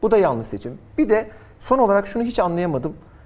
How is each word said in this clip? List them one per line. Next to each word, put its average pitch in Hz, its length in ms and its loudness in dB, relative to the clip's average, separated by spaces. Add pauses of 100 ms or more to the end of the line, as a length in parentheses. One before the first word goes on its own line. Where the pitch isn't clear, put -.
Bu 214 80 2
da 220 80 4
yanlış 127 280 2
seçim. 139 320 -10 (200)
Bir 196 100 0
de 214 220 0 (280)
son 262 200 0
olarak 202 280 4
şunu 233 160 -4
hiç 240 160 -4
anlayamadım. 170 580 -2 (300)